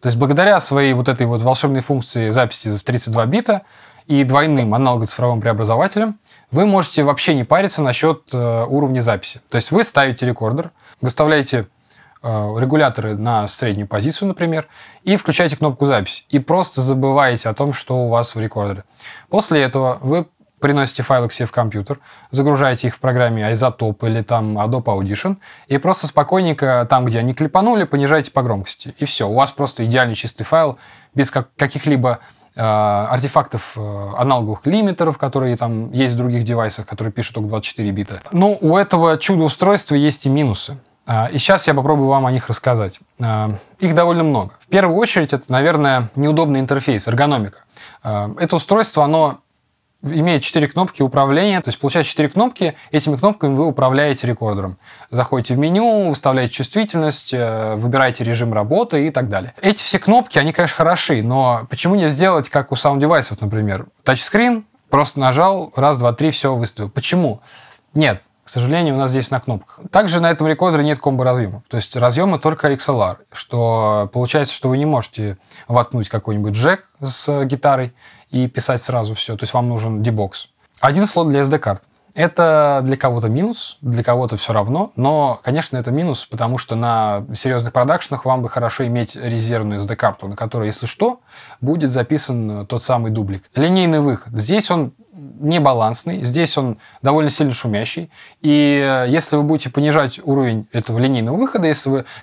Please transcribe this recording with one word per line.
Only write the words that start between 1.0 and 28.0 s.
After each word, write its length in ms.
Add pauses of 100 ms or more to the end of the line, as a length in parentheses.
этой 200
вот 140
волшебной 400
функции 500
записи 440
в 80
тридцать 300
два 140
бита 340 (460)
и 160
двойным 500
аналогоцифровым 680
преобразователем, 760 (320)
вы 160
можете 380
вообще 320
не 80
париться 400
насчёт, 400 (100)
э, 340
уровня 340
записи. 480
То 80
есть 120
вы 140
ставите 420
рекордер, 460 (280)
выставляете, 680 (560)
э, 340
регуляторы 580
на 300
среднюю 420
позицию, 420
например, 380 (360)
и 120
включаете 420
кнопку 280
запись. 440
И 100
просто 420
забываете 680
о 40
том, 180
что 260
у 120
вас 240
в 60
рекордере. 440 (460)
После 320
этого 400
вы 240 (340)
приносите 420
файлы 260
к 40
себе 160
в 40
компьютер, 480 (300)
загружаете 560
их 80
в 60
программе 520
Isotope 560
или 140
там 380
Adobe 240
Audition, 540 (280)
и 140
просто 260
спокойненько, 840
там, 180
где 120
они 160
клепанули, 500
понижаете 460